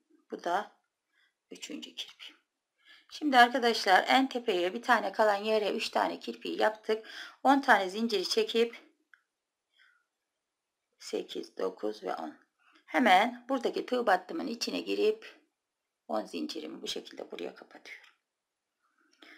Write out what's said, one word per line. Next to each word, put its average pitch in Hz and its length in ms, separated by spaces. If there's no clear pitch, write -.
Bu 214 120
da 185 280
üçüncü - 440
kirpiğim. - 420
Şimdi 285 280
arkadaşlar 240 720
en 262 220
tepeye 185 440
bir 240 80
tane 214 300
kalan 208 320
yere 214 280
üç - 180
tane - 300
kirpiği 190 420
yaptık. 214 460
On 269 180
tane 202 280
zinciri 208 400
çekip 226 480
sekiz, - 580
dokuz - 460
ve - 120
on. - 200
Hemen 233 640
buradaki 240 360
tığ 247 200
battımın 185 420
içine 214 320
girip 202 600
on 107 180
zincirimi - 560
bu - 60
şekilde - 440
buraya - 240
kapatıyorum. - 580